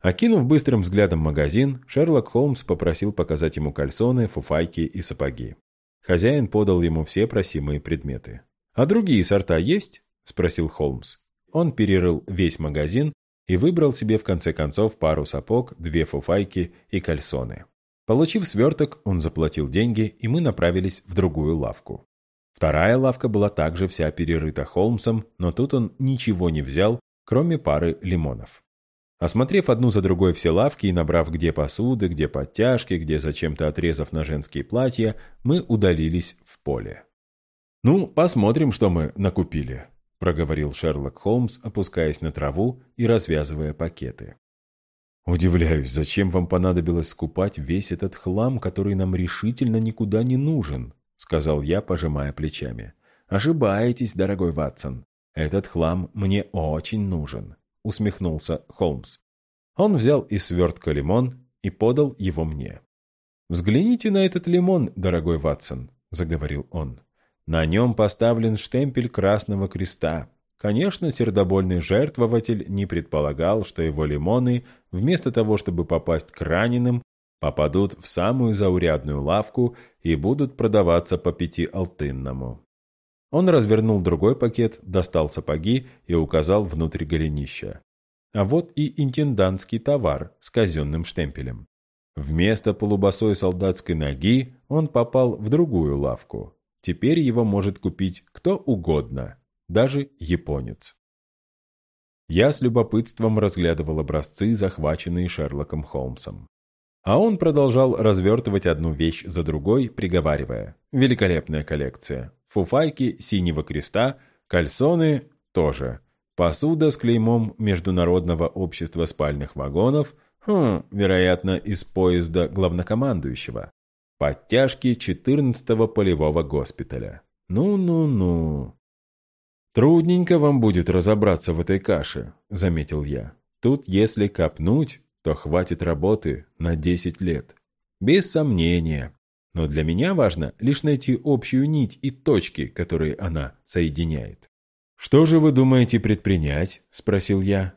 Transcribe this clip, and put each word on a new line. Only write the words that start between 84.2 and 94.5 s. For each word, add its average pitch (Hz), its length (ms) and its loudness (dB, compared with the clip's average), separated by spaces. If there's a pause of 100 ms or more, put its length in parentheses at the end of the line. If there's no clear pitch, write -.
пакет, 113 460 0
достал 90 460 0
сапоги 82 580 -2 (200)
и 87 80 -2
указал 82 500 2
внутрь 80 400 -4
голенища. 73 800 -4 (500)
А 101 120 2
вот 160 300 0
и 151 280 -2
интендантский 113 760 0
товар 95 600 -2
с - 120 -16
казенным 80 540 -2
штемпелем. 65 640 -8 (500)
Вместо 87 580 0
полубосой 101 640 2
солдатской 92 580 -2
ноги 80 600 0 (120)